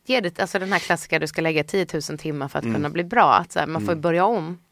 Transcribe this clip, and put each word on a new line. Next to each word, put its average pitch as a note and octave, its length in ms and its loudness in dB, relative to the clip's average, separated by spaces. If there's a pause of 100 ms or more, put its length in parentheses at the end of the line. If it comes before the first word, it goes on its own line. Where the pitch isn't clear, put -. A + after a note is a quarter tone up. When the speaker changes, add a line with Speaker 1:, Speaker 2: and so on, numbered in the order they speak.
Speaker 1:
ge B3+ 160 0
det, F3+ 180 -4
alltså F#3+ 200 0
den F#3+ 140 -4
här F3+ 60 4
klassiska, E3 400 0
du D#3 80 -2
ska D#3+ 140 -4
lägga D#3+ 220 2
tiotusen D#3 540 -2
timmar D3 300 -6
för C#3+ 120 -4
att A#2+ 60 -4
Speaker 2:
Mm. A2+ 100 0
Speaker 1:
kunna D3 140 -2
bli E3+ 140 -4
bra. F3 300 4
Att E3 180 4
så - 80 -4
här, D3 80 0
man D#3+ 180 -4
får F#3 60 0
Speaker 2:
Mm. D#3+ 100 -2
Speaker 1:
börja E3+ 240 2
om. F3+ 340 -2 (120)